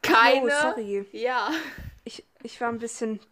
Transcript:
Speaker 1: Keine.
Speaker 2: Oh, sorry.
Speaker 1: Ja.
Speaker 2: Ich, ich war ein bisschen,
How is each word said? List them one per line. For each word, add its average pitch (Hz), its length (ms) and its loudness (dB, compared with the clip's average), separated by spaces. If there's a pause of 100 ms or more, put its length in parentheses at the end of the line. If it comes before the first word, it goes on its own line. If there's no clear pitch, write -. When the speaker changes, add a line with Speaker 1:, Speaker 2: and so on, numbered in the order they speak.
Speaker 1:
Keine. 247 440 6
Speaker 2:
Oh, 285 160 2
sorry. 202 480 -2
Speaker 1:
Ja. 233 400 -2 (540)
Speaker 2:
Ich, - 180 -14 (220)
ich - 160 -14
war 240 80 -2
ein 233 100 -4
bisschen, 220 400 -6 (140)